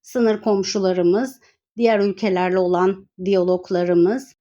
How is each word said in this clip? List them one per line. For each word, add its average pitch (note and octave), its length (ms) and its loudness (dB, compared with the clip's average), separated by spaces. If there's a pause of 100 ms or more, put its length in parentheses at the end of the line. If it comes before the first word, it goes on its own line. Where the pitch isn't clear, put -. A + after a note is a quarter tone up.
sınır A3 380 -2
komşularımız, G3 1000 -2 (360)
diğer A3+ 220 2
ülkelerle F#3+ 600 0
olan F#3 500 0 (160)
diyaloglarımız F3+ 1160 0